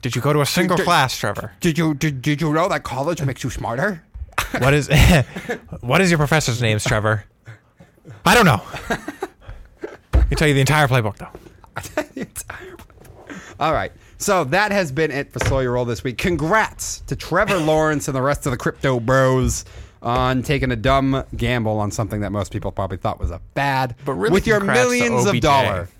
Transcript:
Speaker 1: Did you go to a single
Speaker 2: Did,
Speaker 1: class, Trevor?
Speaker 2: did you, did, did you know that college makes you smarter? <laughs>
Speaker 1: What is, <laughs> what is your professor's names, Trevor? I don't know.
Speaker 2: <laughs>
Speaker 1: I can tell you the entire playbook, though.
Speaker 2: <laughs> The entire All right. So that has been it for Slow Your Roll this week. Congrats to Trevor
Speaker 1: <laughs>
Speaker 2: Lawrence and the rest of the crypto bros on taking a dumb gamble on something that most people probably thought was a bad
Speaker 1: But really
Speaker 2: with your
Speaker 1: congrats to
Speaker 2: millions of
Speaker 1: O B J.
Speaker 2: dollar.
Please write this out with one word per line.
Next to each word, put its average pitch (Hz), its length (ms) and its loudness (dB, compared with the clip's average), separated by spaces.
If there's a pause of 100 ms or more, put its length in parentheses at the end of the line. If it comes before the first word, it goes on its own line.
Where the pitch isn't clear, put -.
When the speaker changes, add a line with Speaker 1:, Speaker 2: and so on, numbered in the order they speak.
Speaker 1:
Did 120 140 -4
you 120 60 -2
go 143 100 2
to 147 80 4
a 139 60 2
single 180 320 2
Speaker 2:
Did, 185 80 2
Speaker 1:
class, 156 320 2
Trevor? 107 420 -6
Speaker 2:
did 165 160 0
you, 160 160 0
did, 139 300 -2
did 147 180 0
you 156 140 0
know 170 140 2
that 156 160 -2
college 139 380 -4
makes 135 220 -4
you 131 60 -4
smarter? 139 520 -4 (260)
<laughs> - 300 -6
Speaker 1:
What 131 160 4
is, 147 140 0
<laughs> - 920 2
what 131 200 0
is 190 100 2
your 170 80 2
professor's 139 440 0
names, 107 220 0
Trevor? 107 400 0 (1000)
I 180 100 6
don't 233 120 6
know. 165 160 4 (260)
Speaker 2:
<laughs> - 0 - (1300)
Speaker 1:
I - 140 6
can 135 100 0
tell 156 100 4
you 143 60 4
the 139 60 4
entire 147 280 4
playbook, 113 280 0
though. - 120 -14 (480)
Speaker 2:
<laughs> - 280 -6 (100)
The 254 60 -10
entire - 560 -14 (840)
All 156 140 0
right. 104 200 -4 (260)
So 185 260 2
that 190 280 0
has 190 200 0
been 156 180 0
it 139 220 -6
for - 80 -6
Slow 135 200 2
Your 127 120 0
Roll 123 120 0
this 117 200 -4
week. 123 140 -4
Congrats 165 840 -2
to - 140 -8
Trevor 190 420 0
Speaker 1:
<laughs> - 20 0
Speaker 2:
Lawrence 156 480 2
and 143 80 -4
the 127 60 0
rest 139 240 -2
of 135 60 0
the 120 60 -4
crypto - 420 -2
bros 131 640 2 (380)
on 127 400 0
taking 135 300 0
a 120 40 -2
dumb 135 460 2 (140)
gamble 110 420 0
on 104 120 -2
something 104 320 -4
that 98 100 -4
most 101 200 -4
people 101 200 -6
probably 95 240 -6
thought - 240 -6
was 85 100 -4
a 85 100 -10 (120)
bad 131 420 -2 (120)
Speaker 1:
But 143 80 -2
really 185 180 0
Speaker 2:
with 196 140 2
your 220 120 4
Speaker 1:
congrats 202 220 2
to 254 80 4
Speaker 2:
millions 240 380 2
of - 20 2
Speaker 1:
O 196 40 2
B - 80 2
J. 120 60 0
Speaker 2:
dollar. 110 420 2 (120)